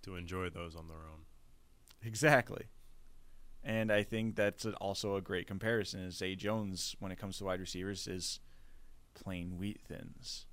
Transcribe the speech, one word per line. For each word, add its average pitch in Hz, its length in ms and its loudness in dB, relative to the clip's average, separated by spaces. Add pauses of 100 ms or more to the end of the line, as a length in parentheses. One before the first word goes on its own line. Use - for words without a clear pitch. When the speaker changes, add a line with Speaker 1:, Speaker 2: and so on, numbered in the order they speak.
Speaker 1:
to 95 140 -8
enjoy 90 320 -2
those 85 260 -6
on 80 140 -10
their 80 80 -10
own. 80 300 -12 (760)
Speaker 2:
Exactly. 120 640 6 (960)
And 110 300 4
I 104 100 10
think 110 340 2
that's 104 280 4
a, 110 120 0
also 98 400 2
a 98 60 4
great 90 240 2
comparison, 104 540 2
is 92 160 -4
Zay 95 200 0
Jones, 101 640 0
when 95 120 -4
it 87 60 -6
comes 98 200 -4
to 98 60 -4
wide 92 160 2
receivers, 92 460 -2
is - 340 -2 (760)
plain 90 440 -4
wheat 101 280 -2
thins. - 680 -8